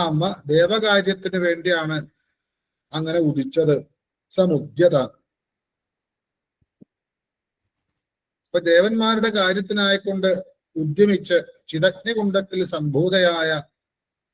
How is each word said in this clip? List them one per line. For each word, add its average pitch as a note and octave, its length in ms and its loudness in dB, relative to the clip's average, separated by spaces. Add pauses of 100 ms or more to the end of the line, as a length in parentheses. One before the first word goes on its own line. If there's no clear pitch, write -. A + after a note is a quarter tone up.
അമ്മ E3 420 -2
ദേവകാര്യത്തിന് F#3+ 920 0
വേണ്ടിയാണ് E3 680 -2 (880)
അങ്ങനെ D#3+ 260 -4
ഉദിച്ചത്. D3 680 0 (460)
സമുദ്യത. E3+ 640 0 (3500)
അപ്പൊ F3 140 -4
ദേവന്മാരുടെ A3 680 4
കാര്യത്തിനായിക്കൊണ്ട് G3 1040 0 (440)
ഉദ്യമിച്ച് E3+ 600 0 (300)
ചിദഗ്നികുണ്ഡത്തിൽ F#3+ 960 -2
സംഭൂതയായ D#3+ 1000 -2 (720)